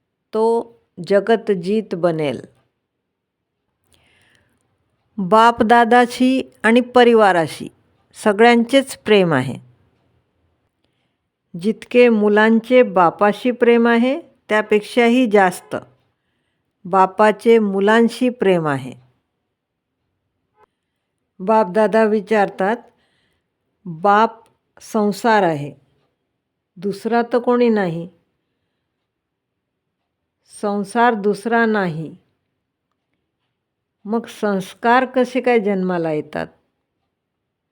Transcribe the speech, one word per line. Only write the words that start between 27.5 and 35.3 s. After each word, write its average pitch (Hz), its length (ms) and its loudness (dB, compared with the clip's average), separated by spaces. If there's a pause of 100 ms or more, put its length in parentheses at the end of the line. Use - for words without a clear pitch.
नाही. 180 400 -4 (2500)
संसार 208 520 -2
दुसरा 208 520 -4
नाही, 180 500 -6 (1900)
मग 226 220 -6
संस्कार 220 800 -2
कसे 254 360 -4